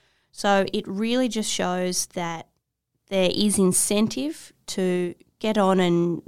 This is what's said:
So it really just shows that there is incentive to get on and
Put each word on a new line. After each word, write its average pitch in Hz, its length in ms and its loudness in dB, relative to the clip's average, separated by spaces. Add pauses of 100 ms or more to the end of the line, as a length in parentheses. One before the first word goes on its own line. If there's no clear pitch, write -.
(320)
So 196 400 2
it - 160 -6
really 226 400 0
just 220 240 -4
shows 180 640 -2
that 170 340 -8 (600)
there 190 260 2
is 208 240 0
incentive 214 960 0 (140)
to 180 480 -2 (240)
get 214 180 -2
on 190 220 4
and 170 480 2